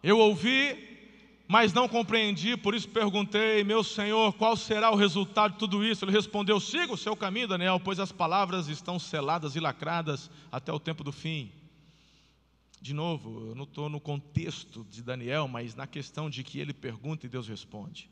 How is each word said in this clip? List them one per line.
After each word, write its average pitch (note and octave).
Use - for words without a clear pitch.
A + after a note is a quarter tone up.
"Eu G3
ouvi, A3+
mas G#3+
não B3
compreendi, G#3+
por G#3
isso A#3
perguntei, G#3
meu G#3+
senhor, G#3+
qual A3
será A3
o G#3+
resultado G3+
de -
tudo G3+
isso?" G#3+
Ele G3
respondeu, G#3
"Siga D#4+
o F3+
seu G#3+
caminho, G#3+
Daniel, F#3
pois F#3
as G3
palavras F3+
estão E3
seladas D3+
e E3
lacradas D#3
até C3
o D3+
tempo D#3
do C#3+
fim." D3
De C#3
novo, A2+
eu A2+
não C#3
tô D3
no D3
contexto D3
de G#2
Daniel, B2+
mas A#2+
na C3+
questão D3+
de B2
que -
ele D3
pergunta C3
e B2
Deus B2
responde. G2